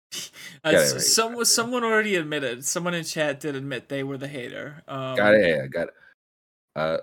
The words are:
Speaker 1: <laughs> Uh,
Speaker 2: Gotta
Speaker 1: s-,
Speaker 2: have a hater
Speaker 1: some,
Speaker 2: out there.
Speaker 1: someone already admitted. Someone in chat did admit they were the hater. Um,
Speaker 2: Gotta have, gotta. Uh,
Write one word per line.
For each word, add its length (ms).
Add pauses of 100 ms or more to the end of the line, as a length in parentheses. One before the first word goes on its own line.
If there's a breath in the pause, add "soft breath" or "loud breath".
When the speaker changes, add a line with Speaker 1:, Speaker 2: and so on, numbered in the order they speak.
(120)
Speaker 1:
<laughs> 200 (320 loud breath)
Uh, 80
Speaker 2:
Gotta 120
Speaker 1:
s-, 100
Speaker 2:
have 20
a 40
hater 100
Speaker 1:
some, 220
Speaker 2:
out 40
there. 100
Speaker 1:
someone 380
already 320
admitted. 500
Someone 300
in 80
chat 360
did 160
admit 340
they 140
were 140
the 100
hater. 600
Um, 280
Speaker 2:
Gotta 320
have, 240
gotta. 200 (840 soft breath)
Uh, 280